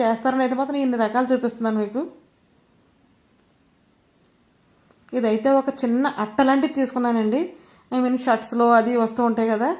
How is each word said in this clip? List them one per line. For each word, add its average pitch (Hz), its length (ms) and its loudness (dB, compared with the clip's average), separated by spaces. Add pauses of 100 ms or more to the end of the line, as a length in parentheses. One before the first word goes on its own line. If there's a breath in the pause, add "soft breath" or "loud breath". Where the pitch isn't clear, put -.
చేస్తారని 240 420 0
అయితే 247 160 -2
మాత్రం 285 220 -2
ఇన్ని 247 220 0
రకాలు 226 280 0
చూపిస్తున్నాను 233 520 -2
మీకు. 220 180 -6 (3250)
ఇదైతే 220 300 0 (120)
ఒక 269 80 -4 (140)
చిన్న 247 240 0 (180)
అట్ట - 140 -6 (100)
లాంటిది 269 320 2
తీసుకున్నానండి. 240 600 0 (520 loud breath)
I 254 100 0
mean, 254 120 0 (100)
షర్ట్స్లో 233 420 0 (100)
అది 226 160 2 (100)
వస్తూ 226 160 -4 (100)
ఉంటాయి 226 240 0
కదా 240 260 0